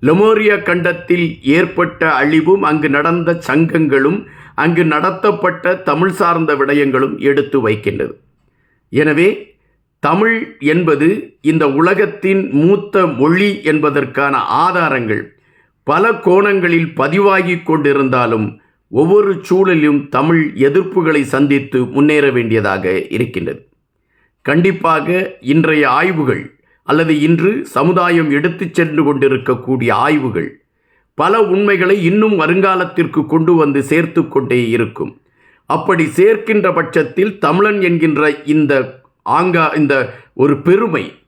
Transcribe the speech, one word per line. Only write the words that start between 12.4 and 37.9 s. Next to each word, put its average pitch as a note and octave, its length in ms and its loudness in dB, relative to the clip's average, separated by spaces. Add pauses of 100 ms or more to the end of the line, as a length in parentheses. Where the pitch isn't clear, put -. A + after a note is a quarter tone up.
மூத்த F#3 560 2
மொழி E3 560 0
என்பதற்கான C#3+ 760 -2
ஆதாரங்கள் C3+ 1000 -2 (440)
பல F#3+ 300 0
கோணங்களில் F3+ 720 0
பதிவாகி F3+ 760 0
கொண்டிருந்தாலும், C3 920 0 (320)
ஒவ்வொரு F#3 600 2
சூழலிலும் D#3 600 0
தமிழ் D#3 460 0
எதிர்ப்புகளை D#3 680 0
சந்தித்து C3+ 640 0
முன்னேற C#3+ 460 2
வேண்டியதாக G2+ 800 -2
இருக்கின்றது. F#2+ 600 -6 (720)
கண்டிப்பாக E3+ 1000 -2
இன்றைய D3+ 480 2
ஆய்வுகள் D3 720 -2 (240)
அல்லது D#3 380 0
இன்று E3+ 440 0
சமுதாயம் E3+ 680 0
எடுத்துச் E3 420 -4
சென்று D#3 300 0
கொண்டிருக்கக்கூடிய C3 920 0
ஆய்வுகள் B2 680 -2 (520)
பல G3 280 0
உண்மைகளை G3 600 2
இன்னும் G3+ 360 2
வருங்காலத்திற்கு F3+ 840 0
கொண்டு D#3+ 280 2
வந்து C#3+ 300 2
சேர்த்து E3 440 0
கொண்டே B2 420 -2
இருக்கும். A2+ 480 -4 (480)
அப்படி D#3+ 400 0
சேர்க்கின்ற G#3 680 2
பட்சத்தில் E3+ 640 -2
தமிழன் G3 420 0
என்கின்ற D#3 640 0